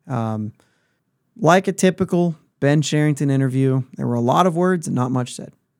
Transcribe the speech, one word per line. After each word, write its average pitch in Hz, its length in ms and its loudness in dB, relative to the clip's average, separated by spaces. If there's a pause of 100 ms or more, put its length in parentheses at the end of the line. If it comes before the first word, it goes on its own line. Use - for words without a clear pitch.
Um, 113 460 -6 (840)
like 180 320 4
a 196 40 -2
typical 175 640 0 (240)
Ben 147 220 2
Cherington 151 500 0
interview, 135 520 0 (140)
there 131 100 -6
were 120 60 -2
a 120 80 -2
lot 143 240 2
of 165 100 0
words 180 320 0
and 123 80 -4
not 127 160 -2
much 127 240 -4
said. - 180 -16 (260)